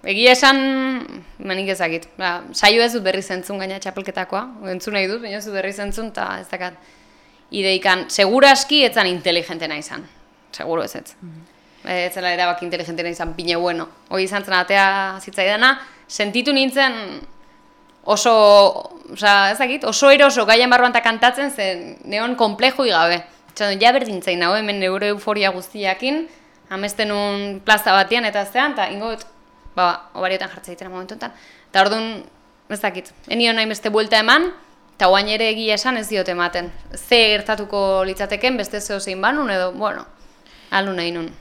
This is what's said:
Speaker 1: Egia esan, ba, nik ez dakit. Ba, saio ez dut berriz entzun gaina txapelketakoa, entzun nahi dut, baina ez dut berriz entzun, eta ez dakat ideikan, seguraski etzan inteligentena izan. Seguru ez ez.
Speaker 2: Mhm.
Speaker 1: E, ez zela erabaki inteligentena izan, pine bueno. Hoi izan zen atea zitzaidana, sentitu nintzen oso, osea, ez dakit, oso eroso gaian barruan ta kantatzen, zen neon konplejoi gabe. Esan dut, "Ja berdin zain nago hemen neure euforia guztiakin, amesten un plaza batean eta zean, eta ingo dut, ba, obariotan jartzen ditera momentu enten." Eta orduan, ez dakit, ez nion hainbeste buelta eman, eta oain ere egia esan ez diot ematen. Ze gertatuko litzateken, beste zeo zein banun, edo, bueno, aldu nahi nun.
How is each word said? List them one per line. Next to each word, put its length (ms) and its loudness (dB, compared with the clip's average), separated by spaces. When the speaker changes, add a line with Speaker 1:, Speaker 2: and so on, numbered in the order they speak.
Speaker 1:
Egia 300 4
esan, 260 4
ba, 160 -6
nik 120 -4
ez 120 -4
dakit. 260 -4
Ba, 280 -6
saio 300 4
ez 100 2
dut 80 -2
berriz 300 -2
entzun 260 -8
gaina 220 -8
txapelketakoa, 640 -8
entzun 240 -8
nahi 140 -2
dut, 160 -6
baina 160 -10
ez 60 -14
dut 100 -10
berriz 240 -6
entzun, 340 -8
eta 260 -8
ez 80 -18
dakat 280 -10
ideikan, 580 0
seguraski 760 4
etzan 220 2
inteligentena 680 -4
izan. 280 -14
Seguru 320 -6
ez 120 -10
ez. 260 -16
Speaker 2:
Mhm. 200 -18
Speaker 1:
E, 160 -2
ez 80 -6
zela 180 -4
erabaki 340 -2
inteligentena 440 -6
izan, 240 -6
pine 220 -4
bueno. 340 -4
Hoi 140 -2
izan 220 -4
zen 80 -4
atea 680 2
zitzaidana, 580 0
sentitu 460 -2
nintzen 680 0
oso, 300 2
osea, 400 4
ez 80 -4
dakit, 240 -2
oso 280 4
eroso 340 6
gaian 240 6
barruan 240 6
ta 80 2
kantatzen, 500 2
zen 540 -6
neon 300 -4
konplejoi 540 0
gabe. 340 2
Esan 180 -2
dut, 80 -2
"Ja 100 8
berdin 300 0
zain 180 -2
nago 160 2
hemen 240 -2
neure 300 0
euforia 400 0
guztiakin, 800 -4
amesten 420 -6
un 540 -4
plaza 260 4
batean 340 2
eta 200 -4
zean, 280 0
eta 180 -2
ingo 200 -8
dut, 140 -12
ba, 380 -2
obariotan 360 -4
jartzen 260 -16
ditera 140 -16
momentu 260 -12
enten." 160 -12
Eta 100 4
orduan, 420 0
ez 120 -8
dakit, 300 -6
ez 100 -4
nion 200 2
hainbeste 320 -4
buelta 300 2
eman, 340 4
eta 140 4
oain 180 4
ere 220 0
egia 260 -2
esan 220 -2
ez 120 -6
diot 200 -2
ematen. 420 -4
Ze 200 0
gertatuko 680 -2
litzateken, 520 -4
beste 240 -6
zeo 180 -8
zein 220 -8
banun, 280 0
edo, 220 -2
bueno, 340 -6
aldu 220 -2
nahi 180 -4
nun. 180 -8